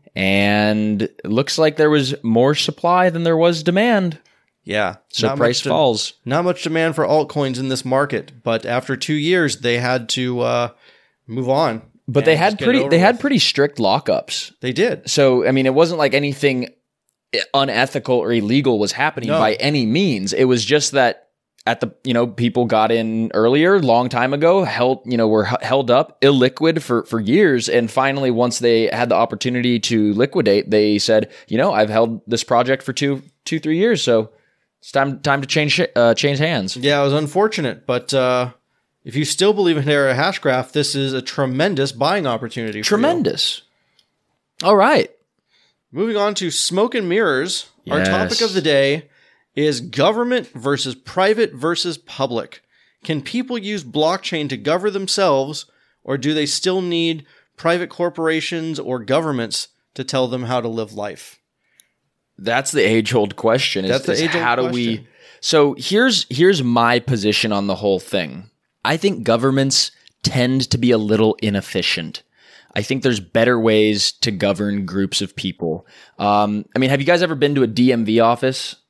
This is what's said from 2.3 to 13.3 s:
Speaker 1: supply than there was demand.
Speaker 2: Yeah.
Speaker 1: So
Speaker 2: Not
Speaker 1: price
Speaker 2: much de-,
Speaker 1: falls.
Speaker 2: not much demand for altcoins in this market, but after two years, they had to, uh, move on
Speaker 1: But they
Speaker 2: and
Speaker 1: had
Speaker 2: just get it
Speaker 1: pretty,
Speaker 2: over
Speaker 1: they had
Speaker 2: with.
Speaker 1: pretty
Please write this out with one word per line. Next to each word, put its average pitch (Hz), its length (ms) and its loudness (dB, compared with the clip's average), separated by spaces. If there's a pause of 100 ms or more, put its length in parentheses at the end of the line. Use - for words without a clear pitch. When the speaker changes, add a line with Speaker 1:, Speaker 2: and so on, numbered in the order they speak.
Speaker 1:
supply 180 560 2
than 165 140 -4
there 165 120 2
was 165 280 2
demand. 185 560 0 (420)
Speaker 2:
Yeah. 98 340 -2 (120)
Speaker 1:
So - 180 -4
Speaker 2:
Not 139 120 -2
Speaker 1:
price 123 200 2
Speaker 2:
much - 60 -6
de-, 143 60 -2
Speaker 1:
falls. 143 420 0 (120)
Speaker 2:
not 147 200 -2
much 180 180 -2
demand 160 320 0
for 156 100 0
altcoins 143 540 0
in 131 100 -4
this 131 160 -4
market, 131 600 -4
but 113 200 -2
after 127 320 -4
two 151 180 -4
years, 156 440 0
they 120 200 -2
had 123 320 -2
to, 127 300 -2
uh, 120 280 0 (580)
move 123 220 -6
on 135 320 0 (280)
Speaker 1:
But 139 160 0
they 160 80 4
Speaker 2:
and 151 80 2
Speaker 1:
had 175 100 2
Speaker 2:
just 214 80 -8
get - 60 -8
it - 20 2
Speaker 1:
pretty, 254 140 2
Speaker 2:
over - 100 -2
Speaker 1:
they 165 80 4
had 202 160 4
Speaker 2:
with. 233 60 -10
Speaker 1:
pretty 277 180 0